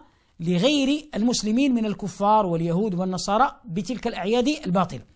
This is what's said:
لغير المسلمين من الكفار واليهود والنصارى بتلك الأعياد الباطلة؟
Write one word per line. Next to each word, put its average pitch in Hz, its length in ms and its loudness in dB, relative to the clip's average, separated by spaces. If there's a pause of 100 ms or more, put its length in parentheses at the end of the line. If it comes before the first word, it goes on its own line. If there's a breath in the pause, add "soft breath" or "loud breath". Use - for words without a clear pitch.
(400 soft breath)
لغير 262 760 2
المسلمين 240 600 2
من 220 100 0
الكفار 202 600 0
واليهود 170 500 0
والنصارى 185 680 -2
بتلك 208 420 -6
الأعياد 226 400 0
الباطلة؟ 185 540 -2 (140)